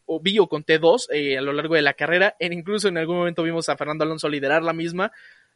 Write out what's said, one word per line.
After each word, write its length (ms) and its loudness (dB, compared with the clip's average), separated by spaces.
o 160 -4
vi 180 0
o 80 6
conté 320 0
dos, 320 4
eh, 260 0
a 40 -4
lo 100 -2
largo 240 -2
de 60 4
la 140 2
carrera, 440 2
en, 140 -4
incluso 340 -2
en 100 0
algún 200 -2
momento 260 0
vimos 240 -2
a 80 0
Fernando 300 -6
Alonso 240 -4
liderar 320 0
la 100 -2
misma, 400 -4